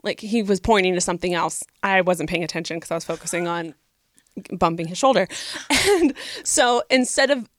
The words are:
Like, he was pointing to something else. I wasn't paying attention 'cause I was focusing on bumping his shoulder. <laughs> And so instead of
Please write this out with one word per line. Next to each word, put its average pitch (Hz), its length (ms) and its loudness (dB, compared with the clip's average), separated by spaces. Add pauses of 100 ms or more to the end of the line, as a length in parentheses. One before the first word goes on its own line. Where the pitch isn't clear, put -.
Like, 214 180 -4
he 220 200 0
was 196 200 0
pointing 185 320 4
to 175 80 0
something 180 320 -2
else. 165 280 -2 (220)
I 196 180 4
wasn't 170 280 0
paying 170 140 -2
attention 165 360 -6
'cause - 100 -14
I 165 60 -2
was 165 80 -6
focusing 170 440 -6
on 170 280 -6 (800)
bumping 170 300 0
his 175 100 -8
shoulder. 226 300 4 (420)
<laughs> - 0 -
And 330 440 4 (320)
so 247 440 2
instead 262 400 2
of 254 300 0